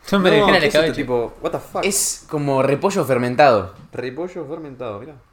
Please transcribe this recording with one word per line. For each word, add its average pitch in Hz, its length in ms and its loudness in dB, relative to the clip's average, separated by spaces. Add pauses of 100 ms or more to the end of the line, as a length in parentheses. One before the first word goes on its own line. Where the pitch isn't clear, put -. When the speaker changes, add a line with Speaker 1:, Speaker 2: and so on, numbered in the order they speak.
Speaker 1:
Son 196 160 2
Speaker 2:
No, - 80 0
Speaker 1:
berenjenas 196 260 4
Speaker 2:
¿qué 175 60 4
Speaker 1:
de 143 60 2
Speaker 2:
es 143 60 -2
esto? 151 40 4
Speaker 1:
escabeche. 156 240 0
Speaker 2:
Tipo, 120 400 -2
what 165 80 -2
the 156 80 -6
fuck? - 260 -8
Speaker 3:
Es - 460 -4
como 139 320 0
repollo 160 420 0
fermentado. 123 680 2 (180)
Speaker 2:
Repollo 147 540 -10
fermentado, 131 540 -12
mirá. 143 140 -18 (180)